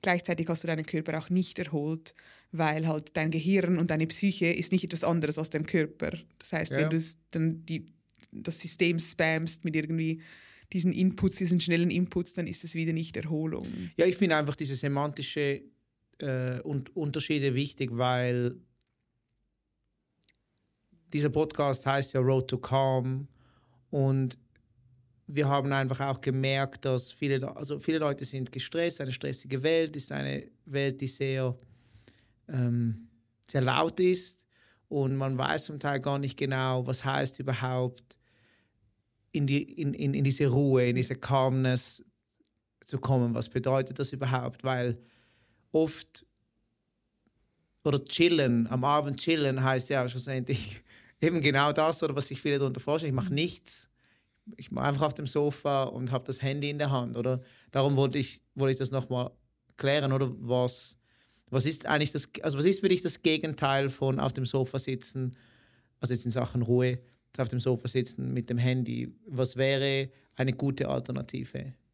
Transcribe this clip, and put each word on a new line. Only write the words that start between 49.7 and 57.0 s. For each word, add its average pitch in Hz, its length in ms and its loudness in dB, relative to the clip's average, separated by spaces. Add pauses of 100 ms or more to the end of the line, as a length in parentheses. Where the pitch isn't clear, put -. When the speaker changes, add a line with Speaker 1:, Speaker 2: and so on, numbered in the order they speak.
Speaker 2:
ja 127 180 0
schlussendlich 127 760 -4 (180)
<laughs> - 200 -18
eben 170 200 2
genau 143 320 4
das, 160 300 2
oder 147 140 -2
was 139 100 0
sich 131 140 -8
viele 143 180 0
darunter 131 220 -2
vorstellen. 156 320 -2
Ich 131 40 0
mach 101 140 -2
nichts. - 580 -4 (680)
Ich - 140 -16
bin 123 80 -6
einfach 139 240 0
auf 151 120 0
dem 143 140 -6
Sofa 143 560 0
und 127 260 -6
hab 127 140 -2
das - 180 -6
Handy 143 280 -2
in 147 80 -6
der 147 120 0
Hand, 120 260 0